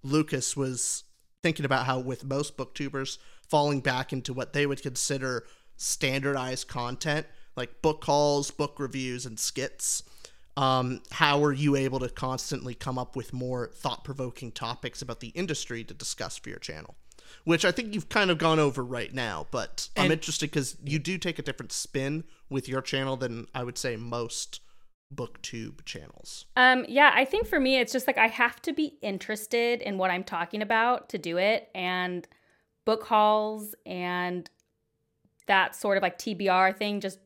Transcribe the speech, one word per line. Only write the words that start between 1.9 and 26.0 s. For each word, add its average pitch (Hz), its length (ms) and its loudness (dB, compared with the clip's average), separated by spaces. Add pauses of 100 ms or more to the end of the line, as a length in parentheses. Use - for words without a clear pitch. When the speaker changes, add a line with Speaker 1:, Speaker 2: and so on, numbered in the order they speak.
Speaker 1:
with 127 260 -4
most 139 320 -4
booktubers 135 640 -6 (300)
falling 147 320 4
back 127 320 0
into 131 200 -6
what 127 200 -6
they 143 120 4
would 139 160 -2
consider 127 640 -2 (320)
standardized 135 920 -2
content, 131 580 -2 (300)
like - 260 -8
book 156 220 2
hauls, 143 480 4
book - 260 -4
reviews, 127 480 -4
and 110 140 -10
skits. - 640 -4 (520)
Um, 131 440 2 (120)
how 147 320 6
are 147 80 4
you 139 240 4
able 135 240 0
to 127 80 -2
constantly 127 640 -4
come 127 240 -4
up 123 180 -6
with 120 160 -6
more 127 400 -4
thought-provoking 127 800 -6
topics 120 480 -6
about 123 200 -8
the 120 80 -10
industry 135 560 -4
to 104 100 -14
discuss - 420 -6
for - 140 -14
your 95 80 -12
channel? - 380 -12 (480)
Which 165 200 4
I 185 60 6
think 214 240 -2
you've 180 140 -4
kind 202 220 4
of 165 80 4
gone 160 200 4
over 139 260 2
right 123 300 -6
now, 107 380 -4
but - 440 -4
I'm 190 100 4
Speaker 2:
And 170 80 6
Speaker 1:
interested 151 380 -4
'cause 143 320 -2
you 143 140 0
do 175 180 -2
take 170 220 -4
a 143 40 -8
different 127 300 -8
spin 147 520 -4 (260)
with 135 180 -4
your 131 140 -2
channel 135 340 -2
than 120 380 -6
I 127 80 -4
would 120 160 -6
say 120 180 -2
most 120 640 -6 (540)
booktube - 680 -10
channels. - 600 -14 (120)